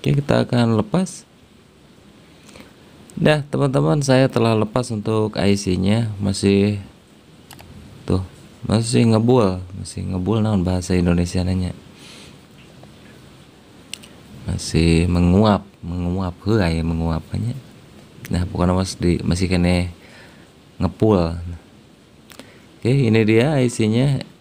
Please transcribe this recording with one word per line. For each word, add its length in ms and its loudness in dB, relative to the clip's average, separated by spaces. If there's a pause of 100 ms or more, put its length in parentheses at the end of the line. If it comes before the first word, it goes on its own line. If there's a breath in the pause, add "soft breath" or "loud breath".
Oke, 160 2
kita 320 0
akan 320 0
lepas. 400 -4 (1900 loud breath)
Dah, 320 0
teman-teman, 560 0
saya 240 4
telah 320 2
lepas 320 -2
untuk 480 -2
I 160 2
C-nya. 640 0
Masih, 640 0 (1200)
tuh, 240 -2 (400)
masih 400 2
ngebul, 560 2 (160)
masih 320 -10
ngebul, 320 -2
naon 240 0
bahasa 320 -2
Indonesia 480 0
nanya. 240 -2 (2750 loud breath)
Masih 640 0
menguap, 560 2 (240)
menguap, 560 -6
heuh, 160 0
aya 240 0
menguapannya. 720 -4 (720)
Nah, 240 -4
bukan 240 0
mas 240 -4
di, 240 0
masih 240 -2
kene 480 0 (880 loud breath)
ngepul. 560 0 (1400 loud breath)
Oke, 80 0
ini 320 4
dia 400 4
I 80 2
C-nya 560 0 (140)